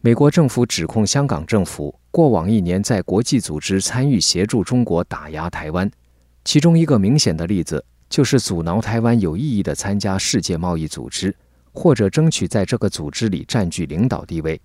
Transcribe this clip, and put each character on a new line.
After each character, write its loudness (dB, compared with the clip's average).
美 6
国 6
政 4
府 2
指 -4
控 0
香 0
港 -4
政 2
府 -10
过 4
往 2
一 4
年 0
在 0
国 0
际 0
组 -6
织 -2
参 -2
与 2
协 0
助 0
中 0
国 0
打 -12
压 -8
台 -10
湾， -2
其 2
中 6
一 4
个 4
明 4
显 2
的 -4
例 0
子 -4
就 2
是 2
阻 -2
挠 -2
台 -2
湾 2
有 0
意 -2
义 0
地 -2
参 -4
加 -2
世 -2
界 -4
贸 -2
易 -4
组 -10
织， -4
或 4
者 2
争 2
取 -2
在 -2
这 -2
个 -2
组 -8
织 -2
里 -6
占 -2
据 -6
领 0
导 -4
地 -6
位。 -4